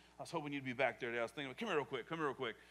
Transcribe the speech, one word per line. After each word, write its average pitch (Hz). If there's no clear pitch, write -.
I -
was 123
hoping 147
you'd 139
be 127
back 120
there 123
today. 117
I 117
was 113
thinking, 135
come 233
here 170
real 139
quick. 120
Come 165
here 151
real 127
quick. 117